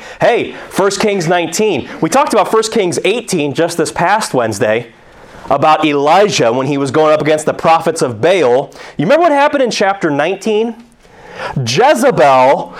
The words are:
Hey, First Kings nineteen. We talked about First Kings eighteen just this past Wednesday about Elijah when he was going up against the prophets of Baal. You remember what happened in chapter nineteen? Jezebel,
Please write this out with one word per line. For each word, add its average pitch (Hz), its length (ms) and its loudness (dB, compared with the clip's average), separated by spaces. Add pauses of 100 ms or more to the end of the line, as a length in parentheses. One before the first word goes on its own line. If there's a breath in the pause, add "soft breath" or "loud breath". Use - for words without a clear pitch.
(220 loud breath)
Hey, 202 320 0 (160 loud breath)
First 196 320 -2
Kings 202 260 0
nineteen. 175 640 -2 (100)
We 160 100 -2
talked 277 240 2
about 202 160 2
First 220 220 0
Kings 180 320 -2
eighteen 185 500 -2
just 165 240 -2
this 156 140 -2
past 196 420 -2
Wednesday 113 600 -2 (560 loud breath)
about 156 360 2
Elijah 143 680 2
when 131 140 -2
he 143 100 -2
was 139 140 -4
going 156 220 2
up 156 80 0
against 156 240 0
the 135 80 0
prophets 165 480 0
of 120 200 -4
Baal. 143 500 2 (260 loud breath)
You 143 80 -2
remember 294 180 2
what 330 80 2
happened 285 320 2
in 220 80 0
chapter 196 380 -2
nineteen? 196 680 -2 (840 loud breath)
Jezebel, 151 1200 2